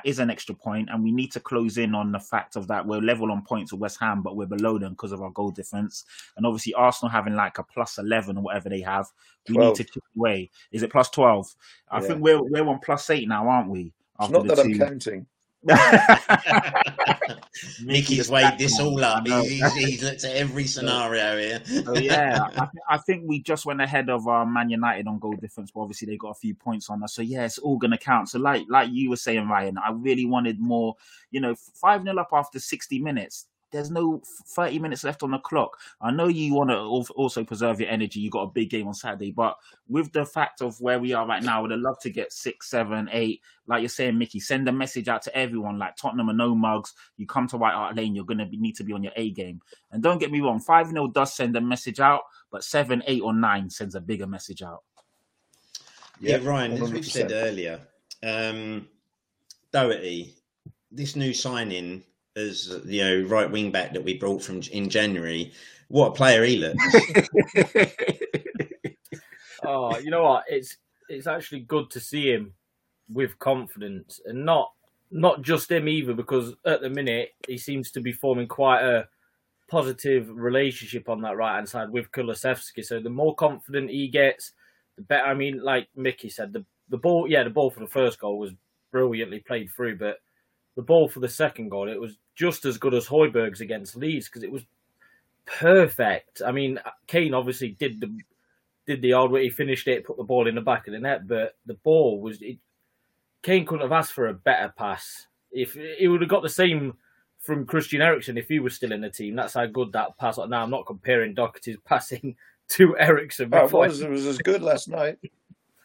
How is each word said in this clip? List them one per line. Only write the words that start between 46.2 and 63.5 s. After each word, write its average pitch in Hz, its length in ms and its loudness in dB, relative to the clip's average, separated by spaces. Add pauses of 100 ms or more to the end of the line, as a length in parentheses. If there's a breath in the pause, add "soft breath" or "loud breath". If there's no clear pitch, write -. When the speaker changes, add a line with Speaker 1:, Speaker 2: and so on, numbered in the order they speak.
Speaker 1:
are 107 40 0
no 120 200 2
mugs. 110 400 0 (240 soft breath)
You 104 80 -12
come 123 220 -2
to 123 100 -8
White 113 160 2
Hart 104 220 -4
Lane, 110 180 -2
you're 98 120 -6
gonna 107 200 -4
be, 104 120 -10
need 110 180 -2
to - 80 -12
be 104 100 -6
on 101 80 -6
your 101 140 -8
A 113 160 -4
game. 90 280 -12 (320 soft breath)
And 110 120 -2
don't 170 160 4
get 147 100 -2
me 147 120 0
wrong, 120 180 0
five 165 320 4
nil 151 160 0
does 135 260 0
send 120 240 -2
a 117 40 0
message 123 380 -4
out, 139 220 4 (300 soft breath)
but 101 120 -10
seven, 127 440 0
eight 127 160 0
or 110 100 0
nine 101 380 0
sends 98 240 -10
a 95 60 -10
bigger 95 260 -6
message 95 340 -12
out. 87 220 -14 (1400 loud breath)
Speaker 3:
Yeah, 113 160 2
Speaker 2:
Yeah, 127 100 -6
Speaker 3:
Ryan, 127 260 0
as 117 180 -4
we've 113 120 -6
said 110 280 -4
Speaker 2:
hundred 110 80 -2
percent. 113 120 -2
Speaker 3:
earlier, 85 280 -8 (420)
um, 110 680 -6 (840)
Doherty, 92 640 -2 (560)
this 139 240 -8
new 139 180 -2
signing 95 680 -6 (320)
as, 92 500 -8
you 98 180 -2
know, 95 240 4
right 107 220 2
wing 104 200 -2